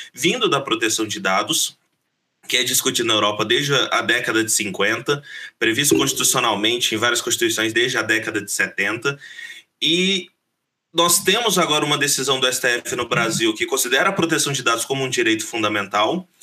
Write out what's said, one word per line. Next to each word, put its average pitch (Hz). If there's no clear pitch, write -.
vindo 190
da 139
proteção 110
de 101
dados, 98
que -
é 127
discutido 123
na 113
Europa 107
desde 143
a 117
década 113
de 110
cinquenta, 107
previsto 123
constitucionalmente 120
em 107
várias 120
constituições 110
desde 123
a 110
década 107
de -
setenta, 104
e 180
nós 170
temos 208
agora 151
uma 147
decisão 139
do 127
S 123
T 131
F 120
no 120
Brasil 113
que 117
considera 131
a -
proteção 156
de 131
dados 117
como 135
um 127
direito 113
fundamental, 104